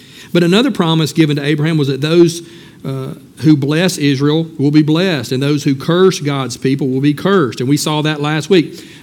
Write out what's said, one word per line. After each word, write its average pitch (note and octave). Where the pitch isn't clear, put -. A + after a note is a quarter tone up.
But F3
another G3+
promise D#3+
given D3+
to D3
Abraham D3+
was C#3
that C3+
those, E3
uh, C3+
who D#3
bless D#3
Israel D3
will C#3+
be D3+
blessed, D#3
and C3
those C#3+
who C#3+
curse F3
God's C#3
people C3
will C3
be D3
cursed. D#3
And B2
we C#3+
saw D3+
that D3+
last D3+
week. -